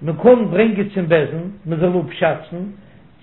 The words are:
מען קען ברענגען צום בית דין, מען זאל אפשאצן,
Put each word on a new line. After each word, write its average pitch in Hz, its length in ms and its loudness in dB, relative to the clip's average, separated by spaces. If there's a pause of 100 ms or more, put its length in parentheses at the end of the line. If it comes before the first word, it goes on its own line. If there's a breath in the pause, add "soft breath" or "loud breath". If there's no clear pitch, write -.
מען 156 220 -4
קען 233 220 6
ברענגען 196 480 0
צום 180 140 -2
בית 156 220 2
דין, 165 200 -8 (160)
מען 160 140 -4
זאל 180 280 2
אפשאצן, 175 560 -4 (600 soft breath)